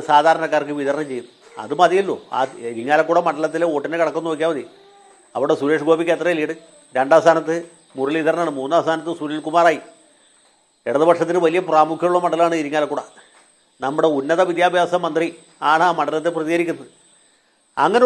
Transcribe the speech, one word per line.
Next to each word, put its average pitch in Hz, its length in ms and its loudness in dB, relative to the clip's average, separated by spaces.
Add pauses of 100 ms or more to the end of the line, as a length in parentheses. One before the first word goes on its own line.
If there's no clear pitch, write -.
സാധാരണക്കാർക്ക് 151 720 2
വിതരണം 139 300 -2
ചെയ്യും." 123 180 -10 (340)
അത് 131 180 -8
മതിയല്ലോ. 180 360 2 (160)
ആ 120 80 -2 (300)
ഇരിങ്ങാലക്കുട 151 560 0
മണ്ഡലത്തിലെ 156 460 -2
വോട്ടിൻ്റെ 147 260 -6
കണക്കൊന്ന് 160 320 -2
നോക്കിയാൽ 160 220 -2
മതി. 135 120 -8 (720)
അവിടെ 147 180 0
സുരേഷ് 147 340 0
ഗോപിക്ക് 165 280 2
എത്ര 165 220 -2
ലീഡ്? 151 180 -4 (400)
രണ്ടാം 139 240 4
സ്ഥാനത്ത് 160 340 2 (420)
മുരളീധരനാണ്, 156 540 -2
മൂന്നാം 139 360 -2
സ്ഥാനത്ത് 160 340 -4
സുനിൽകുമാറായി. 156 600 0 (1080)
ഇടതുപക്ഷത്തിന് 160 520 2
വലിയ 170 300 2
പ്രാമുഖ്യമുള്ള 160 500 2
മണ്ഡലമാണ് 170 360 0
ഇരിങ്ങാലക്കുട. 147 460 -4 (800)
നമ്മുടെ 151 280 0
ഉന്നത 151 320 0 (100)
വിദ്യാഭ്യാസ 175 440 0 (100)
മന്ത്രി 165 220 -2 (360)
ആണ് 156 200 4
ആ 180 100 4
മണ്ഡലത്തെ 156 440 -2
പ്രതികരിക്കുന്നത്. 160 540 -4 (880)
അങ്ങനെ 190 280 4